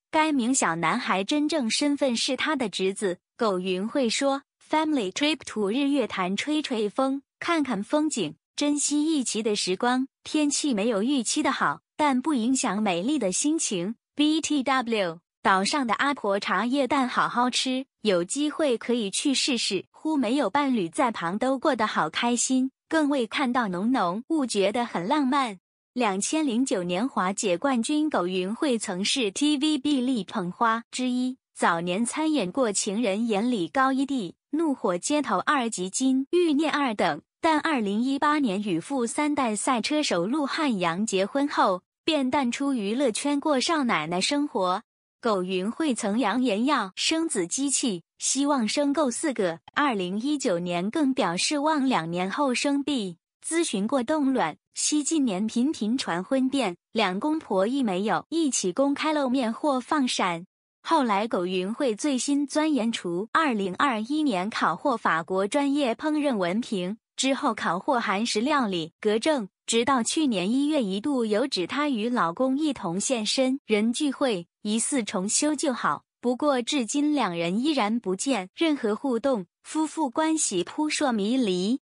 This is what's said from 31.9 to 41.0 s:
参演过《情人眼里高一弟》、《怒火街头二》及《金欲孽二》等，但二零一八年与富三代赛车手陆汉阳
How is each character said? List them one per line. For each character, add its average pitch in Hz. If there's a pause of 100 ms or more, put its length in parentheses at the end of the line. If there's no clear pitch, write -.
参 311
演 196
过 247
《情 208
人 214
眼 226
里 190
高 269
一 269
弟》、 240 (260)
《怒 320
火 196
街 294
头 220
二》 269
及 185
《金 262
欲 339
孽 294
二》 277
等， 170 (200)
但 311
二 294
零 208
一 269
八 302
年 208
与 185
富 247
三 294
代 240
赛 240
车 302
手 196
陆 277
汉 262
阳 175